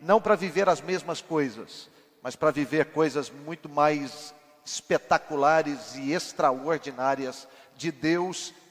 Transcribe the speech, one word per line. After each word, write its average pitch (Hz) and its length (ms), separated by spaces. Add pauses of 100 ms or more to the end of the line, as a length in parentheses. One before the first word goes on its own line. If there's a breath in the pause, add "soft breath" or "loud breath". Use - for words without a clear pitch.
não 190 200
pra 214 140
viver 185 340
as 170 120
mesmas 170 400
coisas, 131 680 (320 soft breath)
mas 127 140
pra 156 160
viver 147 360
coisas 147 440
muito 151 380
mais 147 640 (300)
espetaculares 147 1300
e 135 160
extraordinárias 135 1400 (300 loud breath)
de 156 160
Deus 160 600 (180)